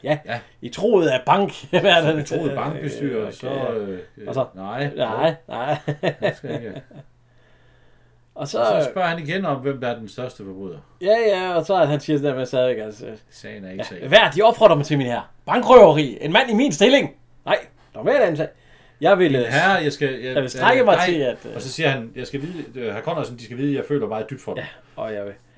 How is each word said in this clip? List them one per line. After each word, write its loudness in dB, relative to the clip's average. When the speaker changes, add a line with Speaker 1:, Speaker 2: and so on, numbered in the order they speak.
Speaker 1:
Ja. -2
Speaker 2:
Ja. -8
Speaker 1:
I -12
troet 2
af 0
bank. 2
<laughs> -20
Hvad 2
er 4
det? -4
Speaker 2:
I -4
troet -4
bankbestyrer, -6
Speaker 1:
Øh, -12
Speaker 2:
så, -12
Speaker 1:
okay. -6
Speaker 2:
øh, -16
Speaker 1:
Og -10
så 0
Speaker 2:
nej. -6
Speaker 1:
Nej, 0
nej. -4
Speaker 2:
Det -4
skal -14
jeg -8
ikke. -14
Speaker 1:
<laughs> -20
Og -8
så -4
Speaker 2:
Og 2
så 0
spørger -2
han -4
igen -4
om, -2
hvem -4
der -4
er -4
den -14
største -12
forbryder. -12
Speaker 1:
Ja, 4
ja, 0
og 0
så 2
at 6
han 0
siger 0
sådan 0
der -4
med -4
stadigvæk, 0
altså, -14
Speaker 2:
Sagen -18
er -14
ikke -8
Speaker 1:
ja, -14
Speaker 2:
sag. -10
Speaker 1:
"Hvad 4
er 6
de 0
opfordrer 6
mig -2
til, 0
min -2
herre? -4
Bankrøveri. 6
En -4
mand 2
i 0
min 2
stilling." 4
Nej, 2
der -14
er -10
mere 4
end -2
sag. -4
"Jeg 6
vil, 4
Speaker 2:
Min 2
Speaker 1:
øh, -2
Speaker 2:
herre, 2
jeg -2
skal... -4
Jeg, -10
Speaker 1:
jeg 0
vil -6
strække 2
mig 6
Speaker 2:
nej." 0
Speaker 1:
til, -2
at, -4
øh, -14
Speaker 2:
Og -8
så -10
siger -2
han, -6
"Jeg -12
skal -8
vide, -10
øh, -6
herr -8
Conradsen, -6
de -18
skal -14
vide, -2
at -2
jeg -4
føler -2
meget -8
dybt -12
for -10
dem." -8
Speaker 1:
Ja, -18
og -8
jeg -8
vil -12